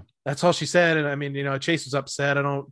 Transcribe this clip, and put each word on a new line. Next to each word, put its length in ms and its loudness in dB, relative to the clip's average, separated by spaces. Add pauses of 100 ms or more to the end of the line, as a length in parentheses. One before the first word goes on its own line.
(260)
that's 180 -4
all 80 6
she 140 -2
said. 320 4
And 100 0
I 80 -2
mean, 200 -6
you 100 -4
know, 120 -2
Chase 280 -2
was 80 -6
upset. 440 0
I 40 2
don't 300 -2